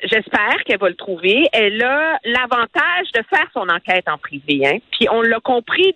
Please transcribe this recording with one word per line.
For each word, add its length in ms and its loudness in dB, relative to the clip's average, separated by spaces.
j'espère 600 0
qu'elle 140 0
va 100 2
le 80 -2
trouver. 560 0
Elle 300 2
a 420 0
l'avantage 880 -2
de 160 0
faire 240 2
son 140 -4
enquête 400 0
en 100 -4
privé, 480 -2
hein. 120 2
Puis 200 0
on 120 2
l'a 180 2
compris 560 0